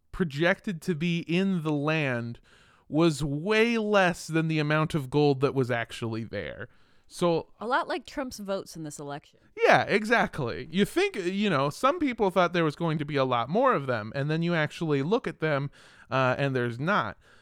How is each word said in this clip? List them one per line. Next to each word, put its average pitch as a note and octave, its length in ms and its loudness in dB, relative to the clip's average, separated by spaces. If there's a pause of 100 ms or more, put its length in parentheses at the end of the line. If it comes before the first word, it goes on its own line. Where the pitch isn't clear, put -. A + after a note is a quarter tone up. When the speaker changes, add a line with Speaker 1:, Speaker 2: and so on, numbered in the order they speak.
(120)
Speaker 1:
projected E3+ 720 -2
to F3+ 120 -2
be E3+ 240 0
in F3+ 420 0
the D#3 120 -2
land C#3 640 -2 (500)
was D3+ 340 4
way G#3+ 540 2
less G#3 480 2
than D#3+ 220 0
the D#3+ 100 0
amount D3+ 380 2
of C3 160 -4
gold C#3+ 300 4
that C3+ 120 2
was C3 160 0
actually A2+ 540 -4
there. F#2+ 460 -8 (400)
So E3+ 380 0 (120)
Speaker 2:
A G#3 80 -10
lot C#4+ 200 0
like D4 200 -6
Trump's B3+ 320 -10
votes G3 360 -8
in E3 80 -10
this D3 140 -12
election. C#3+ 400 -12 (300)
Speaker 1:
Yeah, D#3 160 6
exactly. F#3 880 0
You G3 120 2
think, F#4+ 320 0
you G3 320 -2
know, C#3+ 220 2
some C#4+ 300 0
people A#3+ 320 0
thought F3 220 2
there F3 100 2
was D3+ 120 0
going D#3+ 220 -2
to D3+ 80 -4
be D3 120 -4
a C3+ 80 4
lot A#2+ 240 0
more A#3+ 240 4
of C#3+ 120 -2
them, A2+ 300 -2
and C#3 160 -2
then D#3+ 100 0
you E3+ 140 0
actually D3+ 480 0
look G#3 240 0
at - 140 -8
them, C#3+ 280 0 (400)
uh, C3 300 2
and C#3 160 0
there's A#2+ 240 -2
not. D3+ 380 -2 (240)